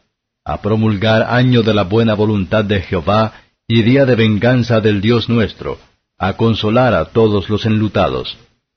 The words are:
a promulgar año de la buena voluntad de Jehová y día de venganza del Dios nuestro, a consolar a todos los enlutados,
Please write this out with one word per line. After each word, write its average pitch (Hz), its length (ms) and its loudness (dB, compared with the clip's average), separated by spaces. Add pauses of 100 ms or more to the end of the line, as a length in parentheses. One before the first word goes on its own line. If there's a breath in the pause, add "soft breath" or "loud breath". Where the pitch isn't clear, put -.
(440)
a 78 180 -8
promulgar 110 640 0
año 123 380 2
de 107 140 0
la 101 80 0
buena 110 320 0
voluntad 107 480 0
de 101 180 -2
Jehová 101 520 -2 (340 loud breath)
y 113 160 2
día 135 220 4
de 123 100 2
venganza 113 640 2
del 104 220 0
Dios 113 280 0
nuestro, 101 480 -4 (400)
a 95 180 -4
consolar 113 600 0
a 80 100 0
todos 107 440 0
los 107 180 -4
enlutados, 98 720 -2 (400)